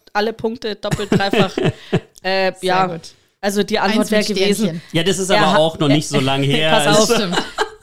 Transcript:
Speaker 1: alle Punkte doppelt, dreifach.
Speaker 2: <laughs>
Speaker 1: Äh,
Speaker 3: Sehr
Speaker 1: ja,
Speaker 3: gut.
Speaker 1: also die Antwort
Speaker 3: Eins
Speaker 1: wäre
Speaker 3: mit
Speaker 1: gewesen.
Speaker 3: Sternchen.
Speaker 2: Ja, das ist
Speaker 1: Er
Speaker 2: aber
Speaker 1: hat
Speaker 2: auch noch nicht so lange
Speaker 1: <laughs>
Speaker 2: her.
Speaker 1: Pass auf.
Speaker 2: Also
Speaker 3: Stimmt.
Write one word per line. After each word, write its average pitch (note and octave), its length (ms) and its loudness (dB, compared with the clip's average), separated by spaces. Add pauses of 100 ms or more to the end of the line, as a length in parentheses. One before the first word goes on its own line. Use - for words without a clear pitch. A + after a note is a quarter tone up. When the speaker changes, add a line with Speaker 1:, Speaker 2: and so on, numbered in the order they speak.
(120)
Speaker 1:
alle G#3+ 200 -2
Punkte A3+ 440 -6
doppelt, G#3 340 -8
dreifach. G3 460 0
Speaker 2:
<laughs> - 680 -4
Speaker 1:
Äh, F#3+ 320 0
Speaker 3:
Sehr - 80 -20
Speaker 1:
ja, F#3 240 2
Speaker 3:
gut. E3 260 -10 (280)
Speaker 1:
also G3+ 220 -2
die G#3 160 -2
Antwort G3+ 240 0
Speaker 3:
Eins G3+ 80 -4
Speaker 1:
wäre G#3+ 120 2
Speaker 3:
mit G#3 60 -4
Speaker 1:
gewesen. G3+ 380 0
Speaker 3:
Sternchen. E3 160 -4 (100)
Speaker 2:
Ja, D#3+ 120 0
das F#3 160 0
ist F#3 100 -4
Speaker 1:
Er G3+ 120 4
Speaker 2:
aber F#3+ 100 2
Speaker 1:
hat D#3+ 80 4
Speaker 2:
auch D#3+ 180 0
noch D#3 100 0
nicht D3+ 200 2
so D3 100 0
lange C3+ 280 0
Speaker 1:
<laughs> - 0 -
Speaker 2:
her. D#3 240 0
Speaker 1:
Pass D3 160 4
auf. G#3+ 240 4
Speaker 2:
Also A#3 40 4
Speaker 3:
Stimmt. F#3+ 220 -2 (460)